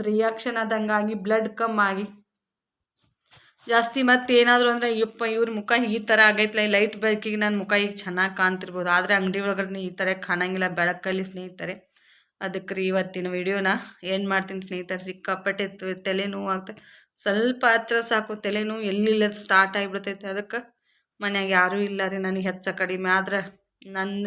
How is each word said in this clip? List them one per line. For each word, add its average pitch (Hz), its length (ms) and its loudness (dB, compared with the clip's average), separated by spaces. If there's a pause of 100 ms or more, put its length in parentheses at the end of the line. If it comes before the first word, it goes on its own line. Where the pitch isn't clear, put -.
ರಿಯಾಕ್ಷನ್ 220 520 0
ಆದಂಗಾಗಿ 214 580 0
ಬ್ಲಡ್ 214 400 0
ಕಮ್ಮಿ 220 280 0
ಆಗಿ 196 240 0 (1600)
ಜಾಸ್ತಿ 233 360 2
ಮತ್ತೇನಾದ್ರು 247 680 6
ಅಂದ್ರೆ, 240 240 0
"ಯಪ್ಪ, 220 280 -2
ಇವ್ರ 226 280 0
ಮುಖ 208 220 -2 (140)
ಈ 214 120 -2
ಥರ 220 260 4
ಆಗೈತ್ಲ, 214 360 4
ಈ 208 80 2
ಲೈಟ್ 208 280 2
ಬೆಳಕಿಗೆ 214 400 0
ನನ್ 208 220 0
ಮುಖ 202 140 -4
ಈಗ 202 220 2
ಚೆನ್ನಾಗ್ 185 420 -2
ಕಾಣ್ತಿರ್ಬೋದು." 185 540 0
ಆದ್ರೆ 190 240 4
ಅಂಗಡಿ 190 260 0
ಒಳಗಡೆ 196 400 -4
ಈ 185 100 -6
ಥರ 185 280 -2
ಕಾಣಂಗಿಲ್ಲ, 185 500 -2
ಬೆಳಕಲ್ಲಿ 175 560 -2
ಸ್ನೇಹಿತರೆ. 185 500 -10 (640)
ಅದಕ್ಕೆ 190 340 -8
ರೀ 190 120 -2
ಇವತ್ತಿನ 185 420 -2
ವಿಡಿಯೋನ 190 440 0 (300)
ಏನ್ 190 260 -2
ಮಾಡ್ತೀನಿ 190 340 -2
ಸ್ನೇಹಿತರೆ, 185 360 -8
ಸಿಕ್ಕಾಪಟ್ಟೆ 190 680 -4
ತ-, 190 300 -8
ತಲೆನೋವು 196 500 -4
ಆಗ್ತದೆ. 190 320 -6 (400)
ಸ್ವಲ್ಪ 226 460 0
ಹತ್ರ 226 340 2
ಸಾಕು 214 360 -2
ತಲೆನೋವು 214 440 -4
ಎಲ್ಲಿಲ್ಲದ 208 560 2
ಸ್ಟಾರ್ಟ್ 190 400 2
ಆಗ್ಬಿಡ್ತೈತೆ. 196 520 -6
ಅದಕ್ಕೆ 202 320 -6 (600)
ಮನ್ಯಾಗ 202 300 -2
ಯಾರೂ 185 300 4
ಇಲ್ಲ 202 280 -2
ರೀ, 196 100 -4
ನನಗೆ 190 280 -2
ಹೆಚ್ಚ 185 220 -4
ಕಡಿಮೆ 185 420 -2
ಆದ್ರೆ 190 300 2 (460)
ನನ್ 196 280 -6 (120)